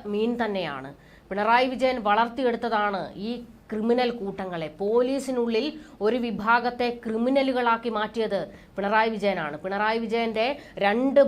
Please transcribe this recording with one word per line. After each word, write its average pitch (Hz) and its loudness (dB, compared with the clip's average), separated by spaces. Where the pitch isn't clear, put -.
മീൻ 226 -2
തന്നെയാണ്. 147 -4
പിണറായി 226 2
വിജയൻ 254 0
വളർത്തിയെടുത്തതാണ് 220 0
ഈ 233 -8
ക്രിമിനൽ 233 2
കൂട്ടങ്ങളെ. 185 -6
പോലീസിനുള്ളിൽ 247 0
ഒരു 220 2
വിഭാഗത്തെ 240 0
ക്രിമിനലുകളാക്കി 240 0
മാറ്റിയത് 214 -2
പിണറായി 214 2
വിജയനാണ്. 185 -2
പിണറായി 208 -2
വിജയന്റെ 233 -2
രണ്ട് 240 4